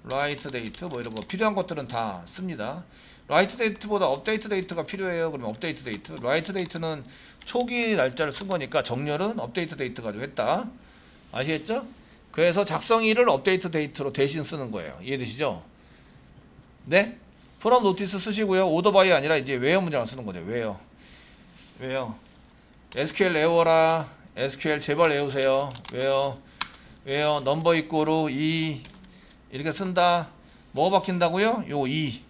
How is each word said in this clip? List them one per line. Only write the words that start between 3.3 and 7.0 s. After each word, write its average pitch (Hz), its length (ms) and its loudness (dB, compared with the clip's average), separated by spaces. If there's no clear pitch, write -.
데이트보다 208 500 0
업데이트 214 420 -2
데이트가 185 380 -4
필요해요. 175 440 -4
그러면 123 200 -6
업데이트 151 320 -6
데이트. 120 300 -10
라이트 151 380 -2
데이트는 165 520 -6